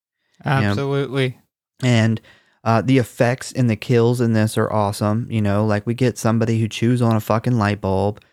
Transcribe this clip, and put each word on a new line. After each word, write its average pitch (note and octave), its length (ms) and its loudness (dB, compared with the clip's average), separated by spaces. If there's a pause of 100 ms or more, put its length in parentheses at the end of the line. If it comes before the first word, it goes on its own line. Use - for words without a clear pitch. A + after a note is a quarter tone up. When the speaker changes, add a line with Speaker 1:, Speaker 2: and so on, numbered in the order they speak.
(440)
Speaker 1:
You C#3+ 80 -4
know? C3 180 0
Speaker 2:
Absolutely. C3 680 -2 (460)
Speaker 1:
And, A2+ 360 2 (440)
uh, A2+ 180 2
the C3 160 2
effects A#2+ 540 -2
and B2 180 0
the A2 60 0
kills A#2+ 460 2
in A#2 120 2
this G#2+ 240 0
are A2 140 0
awesome. G#2+ 600 -2
You A2+ 100 -2
know, G2+ 240 0
like, G#2 200 0
we A#2+ 80 -2
get A#2+ 240 0
somebody A2+ 420 0
who A2+ 80 0
chews A#2+ 340 0
on A2+ 140 2
a G#2+ 60 0
fucking A#2 360 0
light G#2 240 0
bulb. G2 400 -2 (120)